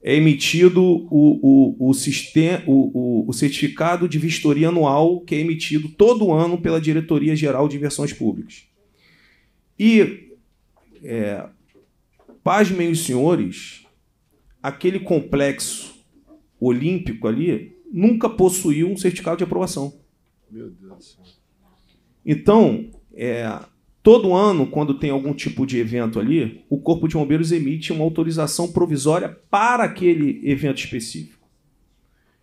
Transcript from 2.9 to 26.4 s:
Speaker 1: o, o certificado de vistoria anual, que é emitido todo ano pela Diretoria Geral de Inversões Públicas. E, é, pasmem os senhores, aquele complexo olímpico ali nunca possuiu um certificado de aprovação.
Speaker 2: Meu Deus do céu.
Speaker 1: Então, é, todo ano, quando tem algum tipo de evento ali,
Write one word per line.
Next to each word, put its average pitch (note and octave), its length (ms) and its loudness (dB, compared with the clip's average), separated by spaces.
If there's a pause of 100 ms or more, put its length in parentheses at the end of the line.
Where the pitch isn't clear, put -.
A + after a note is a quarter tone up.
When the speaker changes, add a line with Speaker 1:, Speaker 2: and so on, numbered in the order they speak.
Speaker 1:
o, A#2 40 -10
o A#2+ 40 -4
certificado D#3 720 -2
de D3+ 100 -2
vistoria D#3 520 0
anual, E3 500 2
que - 160 -6
é D3+ 40 -2
emitido D#3 500 -4
todo G#3+ 420 4
ano E3+ 260 2
pela E3 220 -2
Diretoria D#3 560 0
Geral D3 320 0
de C#3+ 80 -4
Inversões C#3+ 380 -6
Públicas. F#2 500 -6 (1120)
E, G#3+ 520 2 (760)
é, A2 420 -6 (1000)
pasmem F3+ 460 0
os D#3+ 160 -4
senhores, B2+ 800 -2 (760)
aquele F3+ 360 -4
complexo C#3 920 -4 (680)
olímpico B2+ 680 -4
ali C3 500 -4 (140)
nunca A3+ 380 2
possuiu F3 600 0
um G3 80 -4
certificado E3+ 400 -4
de F#3 60 -2
aprovação. F3 500 -6 (560)
Speaker 2:
Meu - 200 -18
Deus F#3 280 -20
do F3 60 -20
céu. - 200 -20 (1000)
Speaker 1:
Então, E3+ 640 4 (240)
é, A#2 460 -6 (440)
todo G#3 300 6
ano, F3+ 340 2
quando D3 260 -2
tem C#3+ 160 -4
algum C#3 240 -4
tipo C#3+ 320 -6
de B2+ 140 -4
evento A2+ 400 -4
ali, B2 500 -2